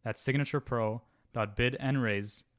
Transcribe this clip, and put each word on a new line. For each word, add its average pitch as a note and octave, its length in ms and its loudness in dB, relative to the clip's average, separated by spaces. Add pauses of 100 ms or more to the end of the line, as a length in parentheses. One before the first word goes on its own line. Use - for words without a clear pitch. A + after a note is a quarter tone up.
That's A2 200 -4
signaturepro B2 760 0 (320)
dot G#2 220 -2
bid B2 240 2
and C3+ 220 2
raise G#2 440 -2 (140)